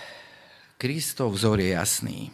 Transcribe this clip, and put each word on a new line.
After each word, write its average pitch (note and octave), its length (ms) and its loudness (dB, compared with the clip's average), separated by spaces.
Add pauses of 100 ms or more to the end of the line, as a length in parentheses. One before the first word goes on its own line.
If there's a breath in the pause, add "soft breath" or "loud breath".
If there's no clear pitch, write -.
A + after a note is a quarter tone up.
(800 loud breath)
Kristov C3 560 -2
vzor G#2+ 240 4
je F#2 160 4
jasný. - 580 -2